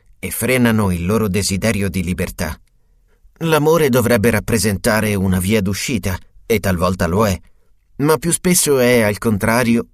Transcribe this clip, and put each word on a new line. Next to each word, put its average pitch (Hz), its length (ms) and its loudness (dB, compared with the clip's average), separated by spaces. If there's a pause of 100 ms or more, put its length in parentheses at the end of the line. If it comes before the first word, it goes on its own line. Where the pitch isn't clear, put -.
(200)
e - 100 -10
frenano 117 640 0
il 87 120 -4
loro 110 220 0
desiderio 98 600 -2
di 92 160 -4
libertà. 87 520 -6 (800)
L'amore 156 500 2
dovrebbe 120 420 2
rappresentare 107 880 0
una 92 240 0
via 104 200 0
d'uscita, 98 560 -4 (300)
e 110 140 0
talvolta 92 480 0
lo 104 180 0
è, 92 100 0 (600)
ma 151 220 2
più 170 120 -4
spesso 165 480 0
è, 123 220 4
al 104 180 0
contrario, 117 760 0